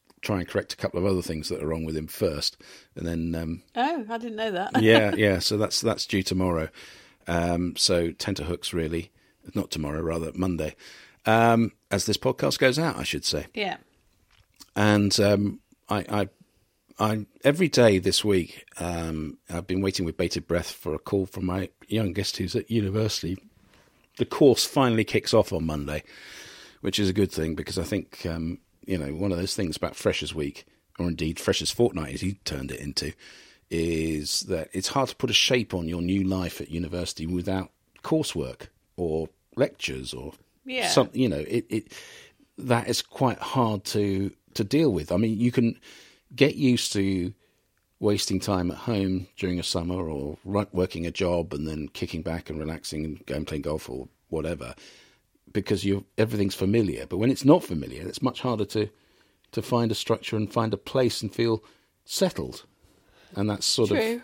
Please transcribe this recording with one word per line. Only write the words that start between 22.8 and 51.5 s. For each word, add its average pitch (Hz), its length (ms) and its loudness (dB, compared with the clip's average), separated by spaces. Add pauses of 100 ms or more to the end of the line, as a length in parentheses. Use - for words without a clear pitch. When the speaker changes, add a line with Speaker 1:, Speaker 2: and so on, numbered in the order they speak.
Speaker 1:
The 117 80 2
course - 400 6
finally 117 380 4
kicks - 300 0
off 107 200 6
on 80 120 0
Monday, 76 380 -4 (800)
which - 180 -2
is 101 100 4
a 92 40 0
good 98 180 2
thing 80 240 -2
because 80 220 -6
I 90 60 -2
think, - 420 -6
um, 82 340 -4 (260)
you 92 120 -2
know, 73 160 -4
one 95 180 -2
of 85 60 -2
those 90 180 -4
things 82 220 -2
about - 180 -6
Freshers' 92 380 0
Week, 73 320 -6 (320)
or 87 100 -2
indeed 82 320 -2
Freshers' - 320 0
Fortnight, 78 440 0
as - 60 -8
he 95 120 -2 (120)
turned 67 260 -6
it 57 80 -10
into, 71 320 -6 (580)
is 80 720 0
that 82 320 -4
it's 92 160 -4
hard 131 200 0
to - 60 -12
put 123 140 -2
a - 40 -6
shape - 400 2
on 85 140 -2
your 85 140 -2
new 95 220 2
life 92 380 -2
at 73 100 -10
university 85 540 -6
without 90 460 -4 (320)
coursework 85 640 -2 (280)
or 80 320 -2 (300)
lectures 65 560 -4
or 65 200 -12 (320)
Speaker 2:
Yeah. 254 240 -2
Speaker 1:
some, - 240 4
you 127 140 2
know, 76 200 -2
it, 117 220 -2
it, - 240 -4 (640)
that 117 300 0
is 120 140 0
quite - 380 0
hard 110 460 0
to, 98 460 0 (220)
to 113 100 -2
deal 143 280 2
with. 78 200 -2
I 87 60 2
mean, 110 220 2
you 120 120 4
can 120 280 2 (560)
get 135 200 6
used 127 380 2
to 98 400 0 (640)
wasting 101 400 0
time 92 320 0
at - 60 -6
home 95 500 -2 (100)
during 90 220 -2
a 85 40 -6
summer 87 460 -2
or 73 360 -6
ru-, 101 260 0
working 90 340 -2
a 82 60 -4
job 87 420 0